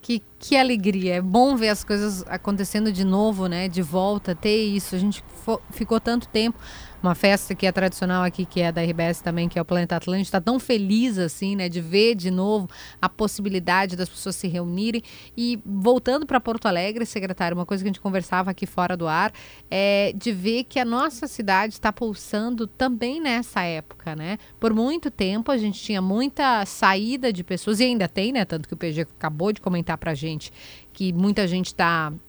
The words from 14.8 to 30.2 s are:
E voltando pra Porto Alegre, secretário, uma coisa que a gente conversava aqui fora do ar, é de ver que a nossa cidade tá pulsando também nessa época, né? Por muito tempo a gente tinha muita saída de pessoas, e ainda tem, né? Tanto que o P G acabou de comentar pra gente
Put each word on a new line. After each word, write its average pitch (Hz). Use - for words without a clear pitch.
E 240
voltando 247
pra 262
Porto 226
Alegre, 202
secretário, 185
uma 175
coisa 190
que 208
a -
gente 180
conversava 185
aqui 180
fora 180
do 165
ar, 175
é 202
de 220
ver 220
que -
a 254
nossa 254
cidade 208
tá 220
pulsando 220
também 254
nessa 240
época, 160
né? 165
Por 226
muito 262
tempo 214
a 262
gente 214
tinha 196
muita 233
saída 226
de 180
pessoas, 196
e 247
ainda 233
tem, 202
né? 240
Tanto 160
que 180
o -
P 165
G 156
acabou 160
de 208
comentar 170
pra 165
gente 151